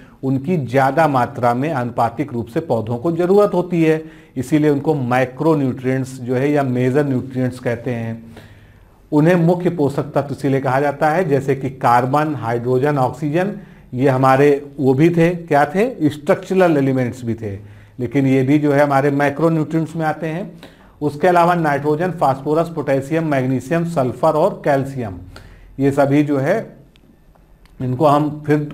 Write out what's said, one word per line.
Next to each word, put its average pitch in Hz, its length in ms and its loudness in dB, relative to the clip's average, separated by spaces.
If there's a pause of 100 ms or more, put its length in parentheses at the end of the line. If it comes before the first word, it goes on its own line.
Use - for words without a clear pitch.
(220)
उनकी 135 360 -2
ज़्यादा 135 500 2
मात्रा 123 460 0
में 135 180 -2
आनुपातिक 123 600 -4
रूप 117 140 -6
से 165 160 -4
पौधों 117 340 -4
को 165 160 -2
ज़रूरत 185 420 4
होती 175 280 0
है, 156 200 2 (340)
इसीलिए 151 340 2
उनको 143 240 0
माइक्रो 131 640 0
न्यूट्रिएंट्स 131 600 -4
जो 123 180 -6
है 135 160 0
या 147 140 2
मेजर 127 420 2
न्यूट्रिएंट्स 127 520 -4
कहते 120 340 -4
हैं। 113 420 -8 (800)
उन्हें 151 240 4
मुख्य 170 340 2
पोषक 143 440 -2
तत्व 143 200 -2
इसीलिए 135 260 -2
कहा 135 200 0
जाता 143 300 0
है, 170 140 0
जैसे 156 300 0
कि 135 180 -4
कार्बन, 135 600 2
हाइड्रोजन, 123 640 0
ऑक्सीजन, 156 540 -2 (420)
ये 127 140 2
हमारे 135 680 4
वो 135 180 2
भी 156 160 4
थे, 170 200 4
क्या 151 360 0
थे, 190 440 0
स्ट्रक्चरल 185 680 0
एलिमेंट्स 131 480 0
भी 113 100 -4
थे, 107 220 -8 (420)
लेकिन 131 280 0
ये 135 160 4
भी 139 160 4
जो 147 140 2
है 139 100 4
हमारे 143 300 2
माइक्रो 143 380 0
न्यूट्रिएंट्स 160 460 -2
में 160 100 -4
आते 156 200 -4
हैं। 165 240 -8 (500)
उसके 147 280 0
अलावा 175 280 4
नाइट्रोजन, 151 560 0
फास्फोरस, 151 560 0
पोटेशियम, 156 580 -2
मैग्नीशियम, 135 600 -2
सल्फर 156 480 0
और 180 300 0
कैल्शियम, 135 540 -2 (600)
ये 139 140 2
सभी 139 320 2
जो 143 140 0
है 165 220 0 (1200)
इनको 131 260 0
हम 147 400 2
फिर 147 280 0